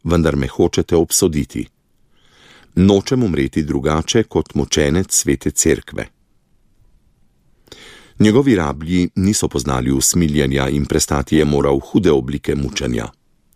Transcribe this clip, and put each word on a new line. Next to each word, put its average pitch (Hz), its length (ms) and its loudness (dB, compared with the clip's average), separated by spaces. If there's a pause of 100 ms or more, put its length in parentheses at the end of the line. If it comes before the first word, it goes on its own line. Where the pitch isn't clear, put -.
vendar 78 320 2
me 67 120 -2
hočete - 480 0
obsoditi. 78 680 -2 (1120)
Nočem 98 480 4
umreti 78 400 -2
drugače 76 600 0
kot - 320 -4
mučenec 73 540 0
Svete - 420 -2
Cerkve." - 560 -2 (2000)
Njegovi 113 360 4
rablji 80 600 -2
niso 98 320 0
poznali 65 440 -2
usmiljenja 67 800 0
in 71 160 -2
prestati 76 520 -2
je 76 80 4
moral 71 340 2
hude 90 320 0
oblike 71 440 -2
mučenja. 62 540 -6 (460)